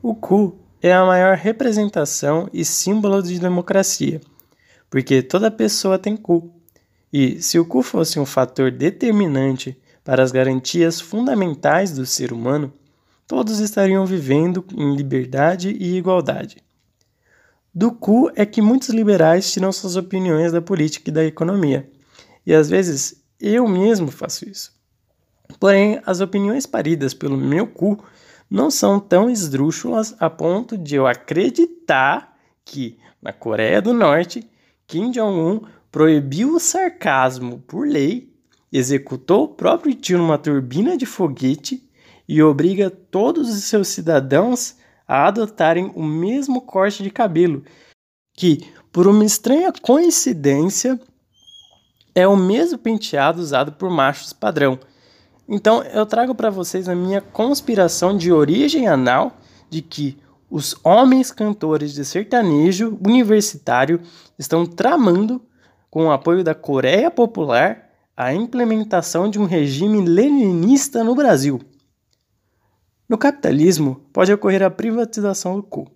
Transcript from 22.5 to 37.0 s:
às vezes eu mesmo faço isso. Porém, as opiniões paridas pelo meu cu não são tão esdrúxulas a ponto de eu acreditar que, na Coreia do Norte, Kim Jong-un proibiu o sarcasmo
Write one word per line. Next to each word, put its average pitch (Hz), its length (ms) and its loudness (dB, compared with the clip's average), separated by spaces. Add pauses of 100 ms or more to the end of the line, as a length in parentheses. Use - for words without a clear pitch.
às 156 160 6
vezes 175 540 -2 (180)
eu 226 260 0
mesmo 185 440 0
faço - 360 -12
isso. - 240 -18 (880)
Porém, 202 460 4
as 185 160 -2
opiniões 202 460 -2
paridas 139 440 -2
pelo 139 240 -6
meu 139 300 -2
cu 208 320 -2 (500)
não 226 220 0
são 202 300 0
tão 202 280 2
esdrúxulas 208 920 -4
a 160 100 0
ponto 190 480 -6
de 147 180 -8
eu 135 120 2
acreditar 170 1300 -2 (280)
que, 127 360 -12 (200)
na - 140 -12
Coreia 113 480 0
do 214 100 0
Norte, 175 560 0 (380)
Kim 196 240 -6
Jong-un 208 520 -2 (300)
proibiu 156 640 2
o 339 60 2
sarcasmo 131 1000 -2 (100)